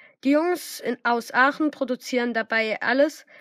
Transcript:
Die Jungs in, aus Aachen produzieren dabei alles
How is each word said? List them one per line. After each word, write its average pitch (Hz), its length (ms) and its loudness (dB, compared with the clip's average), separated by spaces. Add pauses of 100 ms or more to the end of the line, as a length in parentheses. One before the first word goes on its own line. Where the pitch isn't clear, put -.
(240)
Die 269 80 4
Jungs 330 480 0
in, 240 240 -4
aus 240 280 -2
Aachen 285 400 2
produzieren 240 640 -4
dabei 220 480 -2
alles 277 440 0 (160)